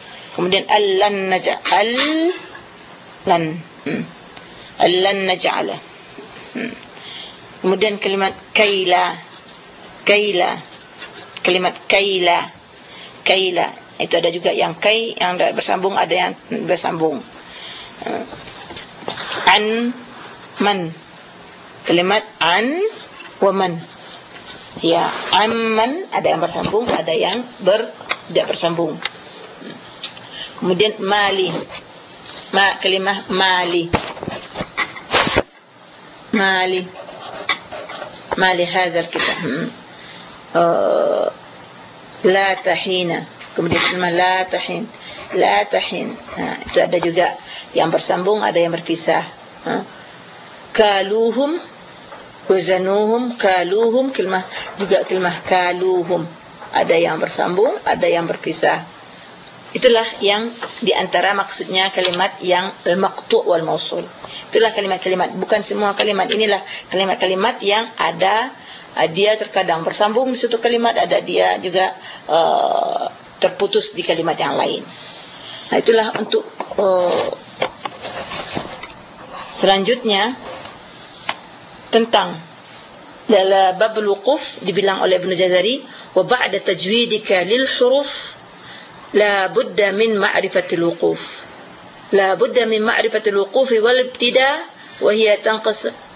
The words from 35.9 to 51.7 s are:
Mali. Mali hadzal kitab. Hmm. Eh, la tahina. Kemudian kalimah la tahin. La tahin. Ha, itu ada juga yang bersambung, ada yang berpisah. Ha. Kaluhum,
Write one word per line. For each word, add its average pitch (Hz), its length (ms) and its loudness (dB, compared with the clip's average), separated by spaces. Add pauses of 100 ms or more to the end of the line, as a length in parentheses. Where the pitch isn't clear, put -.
Mali. 185 480 2 (1500)
Mali 180 320 2
hadzal 170 440 0
kitab. - 360 -2
Hmm. 151 200 -2 (920)
Eh, 101 720 2 (960)
la 196 220 6 (140)
tahina. 175 640 0 (260)
Kemudian 165 320 0
kalimah 180 320 0
la 185 200 4 (120)
tahin. 175 400 -4 (480)
La 202 320 4
tahin. - 480 -2
Ha, - 480 -8
itu - 160 0
ada 165 220 2
juga 170 240 2 (500)
yang 160 160 2
bersambung, 185 480 0
ada 208 160 0
yang 170 160 4
berpisah. 165 560 -2 (400)
Ha. 170 60 -2 (1000)
Kaluhum, 226 880 2 (880)